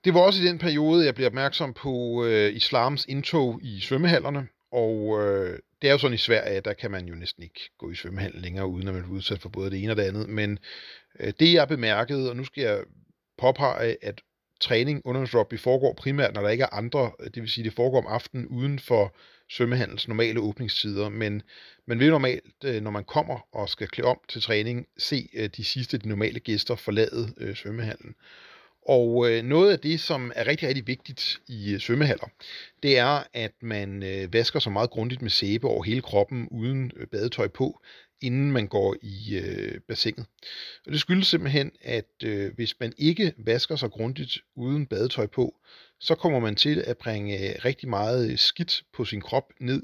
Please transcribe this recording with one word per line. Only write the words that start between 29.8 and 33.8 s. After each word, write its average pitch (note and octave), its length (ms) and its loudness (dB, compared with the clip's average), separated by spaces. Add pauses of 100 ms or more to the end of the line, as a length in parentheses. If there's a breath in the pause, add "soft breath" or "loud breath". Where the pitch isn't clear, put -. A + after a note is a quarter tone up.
som B2+ 340 -4
er A2+ 120 -2
rigtig, D3+ 220 0
rigtig B2+ 180 -2
vigtigt - 600 -6
i, G#2 260 -4
øh, F#2+ 80 -2
svømmehaller, C3+ 500 0 (520 loud breath)
det C#3 160 6
er, C#3 340 4
at A2+ 280 -6
man, G2+ 420 -4